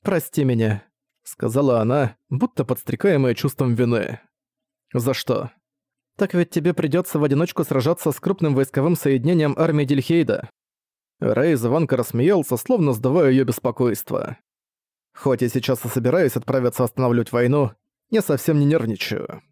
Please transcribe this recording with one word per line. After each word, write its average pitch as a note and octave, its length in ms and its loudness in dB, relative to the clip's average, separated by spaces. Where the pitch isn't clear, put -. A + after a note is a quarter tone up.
"Прости - 440 -2
меня", — A2+ 380 0
сказала B2 560 0
она, B2 360 0
будто D3 340 -2
подстрекаемая C3 720 0
чувством C3 400 -2
вины. A#2 460 -2
"За B2+ 180 0
что?" - 380 -4
"Так - 160 -2
ведь F3 160 0
тебе E3+ 240 0
придется D#3+ 460 -2
в D3 60 2
одиночку D3 400 0
сражаться C#3+ 480 0
с - 60 -6
крупным E3 360 -2
войсковым C#3 420 0
соединением D3 600 2
армии D3+ 260 2
Дельхейда". C#3 640 0
Рэй C#3 340 2
звонко C3+ 420 0
рассмеялся, C3 600 0
словно E3 360 0
сдавая C3 380 2
ее C3 140 4
беспокойство. A#2 920 -4
"Хоть B2+ 280 -2
я A#2+ 60 0
сейчас B2+ 360 -2
и B2 40 -6
собираюсь C3 480 0
отправиться B2 480 -2
останавливать A#2+ 480 0
войну, B2 380 2
я A3 100 2
совсем D3+ 380 0
не C#3+ 80 4
нервничаю". A2+ 840 -2